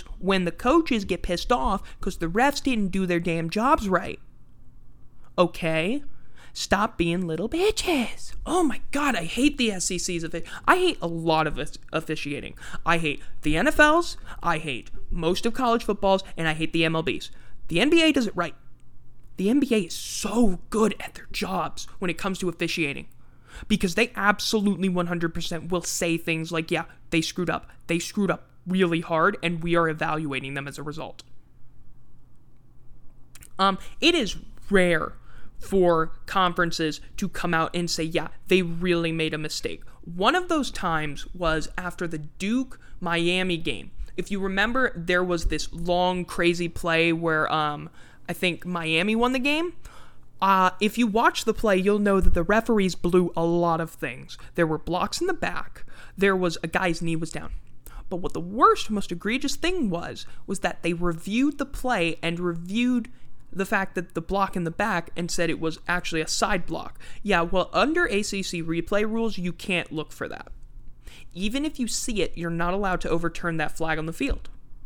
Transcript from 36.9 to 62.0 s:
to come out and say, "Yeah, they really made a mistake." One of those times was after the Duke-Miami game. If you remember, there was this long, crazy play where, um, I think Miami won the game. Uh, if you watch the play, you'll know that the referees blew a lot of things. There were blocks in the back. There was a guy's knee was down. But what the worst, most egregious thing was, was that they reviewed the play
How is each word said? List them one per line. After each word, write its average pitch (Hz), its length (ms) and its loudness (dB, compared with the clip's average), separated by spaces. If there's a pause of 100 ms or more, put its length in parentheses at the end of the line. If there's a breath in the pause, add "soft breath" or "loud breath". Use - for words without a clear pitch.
to 196 120 -2
come - 240 -2
out 160 220 0
and 175 140 -2
say, 165 140 -2
"Yeah, 160 260 -2 (180)
they 185 140 6
really 170 500 0
made 160 220 -2
a 151 40 -4
mistake." 147 460 -6 (180 soft breath)
One 185 340 2
of 359 140 0
those 311 220 2
times 156 640 -2
was 160 440 0
after 180 300 -6
the 160 100 -4
Duke-Miami 180 1400 -2
game. 139 340 -4 (260 soft breath)
If - 120 -4
you 202 100 -2
remember, 208 560 0
there 180 280 2
was 175 220 0
this - 260 -2
long, 180 540 0
crazy 175 420 2
play 165 460 2
where, 160 380 0
um, 151 380 -2 (380 loud breath)
I 175 60 -6
think 175 320 0
Miami 175 500 2
won 247 180 4
the 262 60 0
game. 302 340 0 (680 loud breath)
Uh, 190 300 6 (100)
if 208 160 2
you 240 100 4
watch 233 380 2
the 220 80 2
play, 208 240 4
you'll 202 220 4
know 202 200 4
that 185 140 10
the 170 100 8
referees 208 520 4
blew 175 400 4
a 165 100 2
lot 170 340 4
of 165 120 -4
things. 135 460 -8 (180 loud breath)
There 170 120 4
were 156 100 -2
blocks - 440 -4
in 349 60 2
the 381 60 2
back. - 520 -4 (320 loud breath)
There 196 180 4
was 180 260 0
a 170 60 -4
guy's 175 340 0
knee 165 140 0
was 160 160 -4
down. - 220 -6 (560 loud breath)
But 185 80 -2
what - 160 -2
the - 80 -2
worst, 233 500 4
most 202 220 -2
egregious 240 420 -2
thing 330 340 2
was, 175 360 -4 (200 loud breath)
was 190 140 -4
that - 240 -2
they 170 80 2
reviewed 180 640 0
the 277 80 -4
play 208 560 0